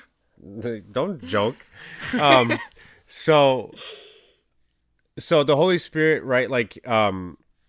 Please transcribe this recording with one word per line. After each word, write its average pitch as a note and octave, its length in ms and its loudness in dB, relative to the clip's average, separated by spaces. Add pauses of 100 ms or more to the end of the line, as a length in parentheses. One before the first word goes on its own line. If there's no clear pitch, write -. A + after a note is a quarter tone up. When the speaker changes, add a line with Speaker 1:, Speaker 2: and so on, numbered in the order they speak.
(160)
Speaker 1:
<laughs> G#2+ 760 -12
Speaker 2:
Don't C#3+ 320 -6
joke. G#2 340 -2 (640)
Um, C3 320 4 (280)
<laughs> - 280 -20
so, C3+ 680 2 (1400)
so D3+ 260 0
the C#3 120 2
Holy F3 220 2
Spirit, D#3 460 -2
right? B2 260 0
Like, B2 380 -4
um, F#2+ 500 -2 (320)